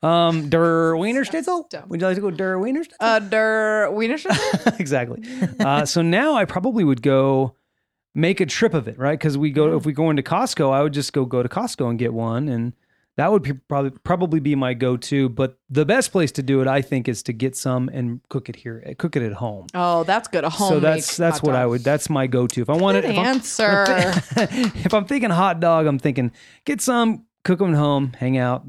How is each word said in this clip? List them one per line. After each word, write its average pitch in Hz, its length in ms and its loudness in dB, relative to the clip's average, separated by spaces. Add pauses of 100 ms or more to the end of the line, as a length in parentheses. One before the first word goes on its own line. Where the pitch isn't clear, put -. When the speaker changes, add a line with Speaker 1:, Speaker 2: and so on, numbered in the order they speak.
Speaker 1:
Um, 165 460 2
Der 165 480 2
Speaker 2:
<laughs> - 0 -
Speaker 1:
Wiener 220 260 -2
Speaker 2:
Sounds - 60 -4
Speaker 1:
Schnitzel? 339 420 -4
Speaker 2:
dumb. 147 160 -14
Speaker 1:
Would 170 140 -6
you 185 60 0
like 185 80 2
to 196 60 -4
go 202 80 -2
Der 185 300 -2
Wiener 262 240 -2
Schnitzel? - 160 -16
Speaker 2:
Uh, 220 200 2
Der 214 720 0
Wiener 226 260 -2
Schnitzel? 381 560 0
Speaker 1:
<laughs> - 60 -10
Exactly. 131 440 -4 (380)
Uh, 143 240 2
so 170 160 0
now 220 340 2
I 220 80 2
probably 214 400 -2
would 135 180 2
go 135 540 2 (580)
make 170 280 0
a 180 40 2
trip 208 280 0
of 127 160 -2
it, 113 100 -14
right? 143 180 0
'Cause 147 200 -2
we 147 140 0
go, 151 200 2
Speaker 2:
Yeah. 165 60 0
Speaker 1:
if 147 80 -4
we 151 80 -2
go 156 160 0
into 143 140 0
Costco, 165 500 0
I 139 100 2
would 151 100 0
just 143 200 -4
go, 139 100 0
go 123 180 -2
to 123 60 -2
Costco 165 420 -4
and 117 80 -2
get 113 160 -2
one, 117 360 -2
and 120 240 -4 (440)
that 160 140 2
would 208 120 2
be 143 100 -4
probably, 139 380 -4 (120)
probably 170 380 0
be 147 140 0
my 131 180 -2
go-to. 127 560 0
But 127 280 -4 (120)
the 147 160 2
best 240 260 2
place 170 220 0
to 143 100 -4
do 135 160 2
it, 131 80 2
I 135 140 0
think, 131 260 -2
is 117 160 -4
to - 100 -8
get 127 220 -4
some 127 380 -2
and 123 340 -6
cook 127 220 -8
it 113 80 -12
here, - 400 -14
cook 165 180 -4
it 131 80 0
at 110 80 -4
home. 101 420 -8
Speaker 2:
Oh, 175 300 2
that's 202 240 0
good. 170 160 -2
A 156 80 -2
Speaker 1:
So 156 60 -8
Speaker 2:
homemade 175 260 2
Speaker 1:
that's, 156 320 0
that's 170 240 0
Speaker 2:
hot 151 80 0
Speaker 1:
what 135 80 2
I 127 60 2
Speaker 2:
dog. 123 80 2
Speaker 1:
would, 120 160 -2
that's 147 240 0
my 135 180 0
go-to. 123 340 0
If 117 80 -4
I 147 60 2
wanted, 190 280 2
Speaker 2:
Good - 80 0
Speaker 1:
if 208 60 0
I'm, 185 80 2
Speaker 2:
answer. 214 640 2
Speaker 1:
<laughs> 180 500 0 (460)
if 180 100 0
I'm 208 120 2
thinking 247 240 0
hot 175 320 2
dog, 165 260 4
I'm 139 100 2
thinking 123 360 0 (320)
get 285 160 -2
some, 233 420 0 (220)
cook 180 160 2
'em 180 120 2
at 147 60 4
home, 139 400 2
hang 131 180 0
out 127 320 -2